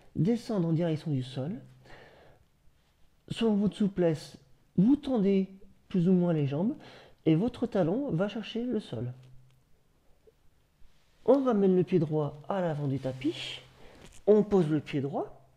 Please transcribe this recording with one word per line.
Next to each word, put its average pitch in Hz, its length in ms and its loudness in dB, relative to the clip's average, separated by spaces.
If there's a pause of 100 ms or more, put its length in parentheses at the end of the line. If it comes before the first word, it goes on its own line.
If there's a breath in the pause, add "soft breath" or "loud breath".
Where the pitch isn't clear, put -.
(140 loud breath)
descendent 208 520 0
en 165 60 0
direction 160 380 -2
du 131 120 -2
sol. 143 360 -8 (1700 loud breath)
Selon 226 240 0
votre 202 220 0
souplesse, 175 600 0 (400)
vous 233 200 6
tendez 196 520 0 (400)
plus 180 180 0
ou 190 60 6
moins 175 220 4
les 147 120 2
jambes. 170 300 -2 (500 loud breath)
Et 160 80 6
votre 233 320 0
talon 214 440 0
va 180 180 0
chercher 226 360 -8
le 226 160 -2
sol. 123 320 -8 (2250)
On 269 180 4
ramène 196 320 2
le 180 80 4
pied 180 140 0
droit 156 500 -2
à 196 120 -2
l'avant 147 280 -2
du 135 100 -2
tapis. 131 640 -6 (680 loud breath)
On 208 160 6
pose 196 260 2
le 151 120 0
pied 143 200 -4
droit 196 460 -8 (100)